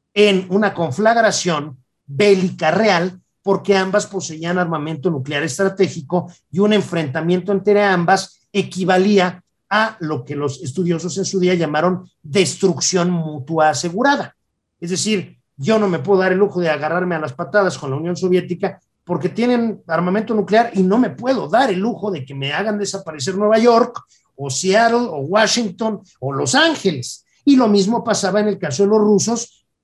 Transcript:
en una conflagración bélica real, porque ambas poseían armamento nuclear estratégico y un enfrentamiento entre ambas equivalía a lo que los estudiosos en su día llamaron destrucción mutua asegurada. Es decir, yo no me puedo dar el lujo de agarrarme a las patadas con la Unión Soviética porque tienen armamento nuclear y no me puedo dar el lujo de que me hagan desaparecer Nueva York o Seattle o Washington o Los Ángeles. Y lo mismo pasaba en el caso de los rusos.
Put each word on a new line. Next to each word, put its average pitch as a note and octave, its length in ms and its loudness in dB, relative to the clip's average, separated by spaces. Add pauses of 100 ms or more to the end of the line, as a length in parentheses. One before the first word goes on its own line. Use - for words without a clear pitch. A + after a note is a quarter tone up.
(140)
en G3 360 4
una G3 240 0
conflagración E3+ 1040 0 (280)
bélica F3 640 2
real, F#3 520 0 (200)
porque G3 360 0
ambas F#3+ 280 0
poseían E3+ 540 -6
armamento D#3+ 500 -4
nuclear C#3+ 320 -4
estratégico F3 920 -2 (200)
y D#3 80 -2
un G#3 140 4
enfrentamiento F3 800 -2
entre G3+ 320 2
ambas F#3 580 0 (100)
equivalía F#3 880 2 (280)
a A3 320 0
lo D3+ 240 -4
que D3 100 -10
los C#3+ 260 -4
estudiosos E3+ 560 -4
en F#3+ 80 -2
su F#3+ 140 -4
día F3+ 160 2
llamaron E3 520 -2 (140)
destrucción F3 880 0
mutua D#3 600 0
asegurada. F#3 640 -2 (440)
Es E3+ 120 -8
decir, F#3+ 460 -4 (180)
yo G#3+ 240 0
no G#3 80 2
me E3+ 120 -2
puedo F#3 220 2
dar F#3 100 2
el F#3 80 0
lujo F#3+ 200 0
de E3+ 100 0
agarrarme E3 460 -2
a D#3+ 40 -4
las D3+ 140 -6
patadas F#3 440 0
con C#3+ 120 -8
la C3 80 -4
Unión E3+ 180 -4
Soviética F3+ 640 -2 (240)
porque F3 260 -4
tienen A#3 580 -2
armamento F#3 480 -2
nuclear G#3+ 380 2
y F#3+ 100 2
no F#3 140 2
me D#3+ 120 2
puedo A3 400 -4
dar A#3 220 2
el F3+ 80 -2
lujo G#3 320 -4
de D3+ 120 -8
que C#3 120 -14
me C#3 180 -6
hagan G#3 240 -4
desaparecer F#3+ 580 -8
Nueva G#3 220 4
York A#3 420 4 (360)
o C#3 140 -8
Seattle A3+ 600 2
o D#3 120 -8
Washington G#3+ 800 -2 (180)
o C3+ 120 -4
Los C#3 240 -2
Ángeles. G3+ 680 0 (180)
Y C#4+ 120 6
lo B3+ 120 6
mismo G3+ 360 2
pasaba G3+ 360 0
en G#3 80 2
el G3 120 -2
caso D3+ 240 -2
de G3+ 60 4
los A3 100 4
rusos. G#3 640 0 (180)